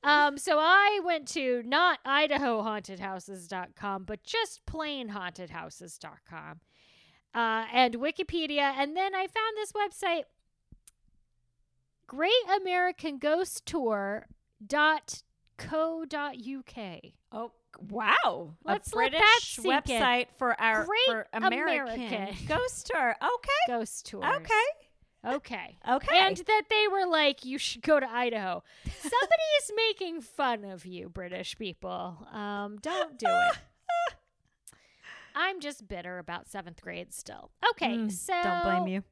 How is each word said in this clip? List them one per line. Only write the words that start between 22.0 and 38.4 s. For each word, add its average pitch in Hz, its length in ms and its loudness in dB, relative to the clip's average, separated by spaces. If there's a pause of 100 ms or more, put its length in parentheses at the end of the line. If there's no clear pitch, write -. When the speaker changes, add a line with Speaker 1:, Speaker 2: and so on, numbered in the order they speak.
Speaker 2:
ghost 480 440 -2
tour. 254 300 2
Okay. 480 280 -2 (180)
Speaker 1:
Ghost 233 400 -4
tours. 202 180 -8 (120)
Speaker 2:
Okay. - 160 -2 (840)
Speaker 1:
Okay. - 420 -10 (100)
Speaker 2:
Okay. 554 300 2
Speaker 1:
And 381 200 4
that 427 320 2
they 427 200 4
were 381 160 2
like, 302 400 4
"You 262 120 -6
should - 240 -6
go 302 180 6
to 262 100 -2
Idaho." 220 540 -2 (220)
Speaker 2:
<laughs> - 160 -8
Speaker 1:
Somebody 640 460 2 (140)
is 494 140 -8
making 381 460 -2
fun 233 420 -2
of 185 220 -14
you, 180 240 -12
British 180 480 -10
people. 180 760 -8
Um, 208 500 -8
don't 330 380 -6
do - 80 0
it. 698 300 4 (580)
Speaker 2:
<laughs> - 0 - (1200)
Speaker 1:
I'm 370 240 -2
just 294 280 -10
bitter 180 320 -10
about 175 280 -10
seventh 175 340 -12
grade 175 320 -12
still. - 380 -14 (200)
Okay, 240 260 -2
Speaker 2:
Mm, 214 140 -2
Speaker 1:
so 190 220 -4 (100)